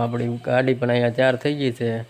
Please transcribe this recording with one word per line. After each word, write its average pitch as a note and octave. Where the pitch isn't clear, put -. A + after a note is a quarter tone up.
આપણી A#2+
ગાડી C3
પણ B2
અહીંયા A#2+
તૈયાર C3
થઈ D3
ગઈ B2+
છે. A#2